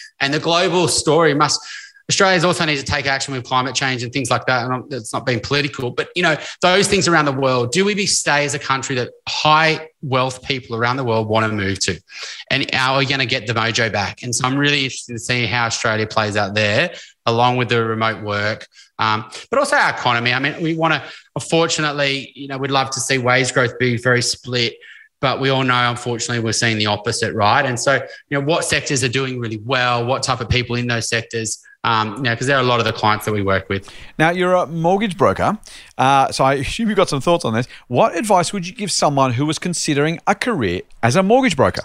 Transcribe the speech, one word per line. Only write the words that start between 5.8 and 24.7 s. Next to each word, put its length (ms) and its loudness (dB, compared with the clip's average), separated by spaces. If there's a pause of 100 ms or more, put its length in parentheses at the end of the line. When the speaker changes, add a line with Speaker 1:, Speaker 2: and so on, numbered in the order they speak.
Speaker 1:
but, 260 -6
you 60 -2
know, 160 2 (240)
those 260 4
things 180 2
around 200 4
the 60 0
world, 380 0
do 140 2
we 100 2
be, 120 -2
stay 400 0
as 80 -4
a 40 -4
country 380 -2
that 140 -2 (180)
high 640 2 (100)
wealth 420 -2
people 320 -6
around 220 0
the 80 -4
world 240 0
wanna 220 2
move 300 -2
to? 200 -2 (500)
And 240 0
are 220 2
we 80 2
gonna 220 -2
get 200 -2
the 60 -2
mojo 400 0
back? 300 -4
And 120 -6
so 120 -2
I'm 100 0
really 280 2
interested 280 -10
to 60 -8
see 260 -2
how 220 0
Australia 400 -2
plays 280 -2
out 200 -2
there, 400 0 (320)
along 320 2
with 100 0
the 160 2
remote 380 -2
work, 440 -4 (320)
um, 300 0 (220)
but 80 2
also 180 2
our 140 4
economy. 420 0
I 60 2
mean, 240 -4
we 120 0
wanna, 280 0 (340)
unfortunately, 1000 0
you 140 -14
know, 80 -8
we'd 140 -4
love 220 0
to 80 -4
see 180 0
wage 340 2
growth 260 0
be 180 0
very 260 2
split, 540 -4 (440)